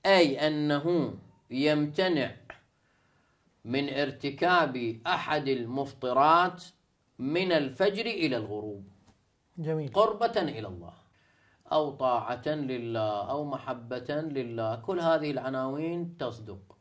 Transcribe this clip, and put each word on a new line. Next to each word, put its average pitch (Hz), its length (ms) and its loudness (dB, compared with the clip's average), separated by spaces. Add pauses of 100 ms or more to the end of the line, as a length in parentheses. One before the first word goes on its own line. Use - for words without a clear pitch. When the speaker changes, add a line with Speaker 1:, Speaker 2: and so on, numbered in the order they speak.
Speaker 1:
أي 156 420 6
أنه 151 640 0 (360)
يمتنع 147 840 2 (1300)
من 135 240 -2
ارتكاب 139 1160 0
أحد 151 400 0
المفطرات 139 1160 2 (560)
من 170 320 0
الفجر 190 540 2
إلى 165 320 0
الغروب. 104 460 -6 (760)
Speaker 2:
جميل. 156 360 -4
Speaker 1:
قربة 220 480 2
إلى 110 260 -4
الله 90 260 -14 (800)
أو 151 200 2
طاعة 123 560 0
لله 117 840 -2
أو 147 160 -2
محبة 123 640 -8
لله، 120 680 -4
كل 175 240 -4
هذه 160 320 2
العناوين 139 840 -4
تصدق. 110 640 -10